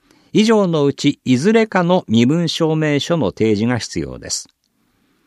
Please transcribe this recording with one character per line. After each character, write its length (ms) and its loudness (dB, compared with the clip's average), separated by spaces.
以 100 4
上 240 2
の 180 0
う 80 0
ち 300 -2
い 140 2
ず 160 2
れ 140 2
か 160 -2
の 240 2
身 180 4
分 240 0
証 260 -2
明 240 0
書 160 -2
の 160 -2
提 240 0
示 160 -2
が 60 -2
必 220 -8
要 180 -8
で 140 -14
す。 160 -8